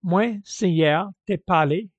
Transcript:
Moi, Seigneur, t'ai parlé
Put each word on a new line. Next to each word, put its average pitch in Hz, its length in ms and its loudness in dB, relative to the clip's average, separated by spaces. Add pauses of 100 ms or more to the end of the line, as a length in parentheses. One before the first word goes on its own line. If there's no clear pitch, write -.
Moi, 202 420 0
Seigneur, 165 640 0 (160)
t'ai 202 100 -4
parlé 165 640 0